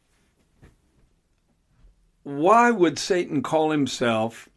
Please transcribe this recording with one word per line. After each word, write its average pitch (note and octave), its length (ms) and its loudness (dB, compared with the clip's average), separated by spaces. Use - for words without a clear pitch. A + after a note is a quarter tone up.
Why G3 500 2
would E3+ 260 2
Satan F3 440 -2
call D#3 300 0
himself A#2+ 840 -2